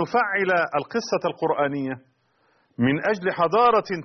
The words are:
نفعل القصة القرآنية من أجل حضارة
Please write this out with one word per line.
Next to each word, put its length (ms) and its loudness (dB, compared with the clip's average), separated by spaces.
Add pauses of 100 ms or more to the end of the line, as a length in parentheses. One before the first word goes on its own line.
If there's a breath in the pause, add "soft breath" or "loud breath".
نفعل 480 0 (240)
القصة 500 -4
القرآنية 680 -2 (840)
من 300 2
أجل 240 -2
حضارة 560 2 (160)